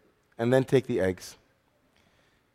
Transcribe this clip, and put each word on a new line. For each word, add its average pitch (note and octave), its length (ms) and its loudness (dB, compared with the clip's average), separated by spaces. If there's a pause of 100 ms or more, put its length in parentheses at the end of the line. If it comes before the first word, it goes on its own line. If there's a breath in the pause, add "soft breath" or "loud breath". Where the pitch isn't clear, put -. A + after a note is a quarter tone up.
(380)
and A#2+ 140 0
then C3 120 4
take C3 220 0
the A#2+ 140 -2
eggs. F#2 360 -4 (1200)